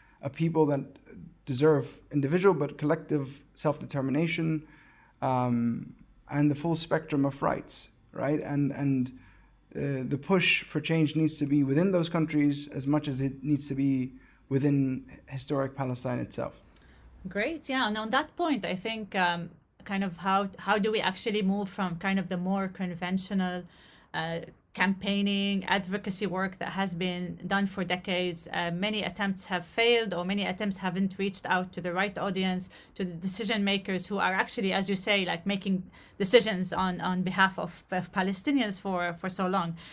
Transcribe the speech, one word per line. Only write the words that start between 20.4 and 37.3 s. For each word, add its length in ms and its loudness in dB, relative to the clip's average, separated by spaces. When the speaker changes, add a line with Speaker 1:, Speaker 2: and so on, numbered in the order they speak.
Speaker 2:
how 220 2
do 120 2
we 120 2
actually 400 0
move 260 0
from 280 -4
kind 220 0
of 120 -4
the 80 -2
more 300 0
conventional, 960 -2
uh, 240 -2
campaigning, 920 2
advocacy 600 0
work 320 -2
that 140 -6
has 220 -2
been 520 -4
done 180 2
for 200 -4
decades? 680 -2
Uh, 200 -2
many 320 -2
attempts 420 -4
have 180 -4
failed, 480 4
or 120 -2
many 200 0
attempts 340 -2
haven't 380 0
reached 300 -4
out 260 -2
to 80 -8
the 120 -4
right 260 -2
audience, 500 -2
to 80 -4
the 80 -6
decision 500 -2
makers 460 0
who 100 -2
are 160 2
actually, 380 0
as 160 0
you 80 0
say, 280 2
like, 220 -4
making 380 0
decisions 540 4
on, 280 0
on 220 0
behalf 340 2